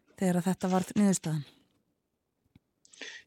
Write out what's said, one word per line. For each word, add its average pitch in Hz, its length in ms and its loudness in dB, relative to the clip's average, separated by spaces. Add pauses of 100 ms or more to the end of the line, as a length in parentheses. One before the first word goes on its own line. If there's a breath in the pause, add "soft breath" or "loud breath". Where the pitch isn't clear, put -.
(200)
þegar 180 200 2
að 185 100 0
þetta 185 240 -2
varð 185 240 0
niðurstaðan? 175 500 2 (1800 loud breath)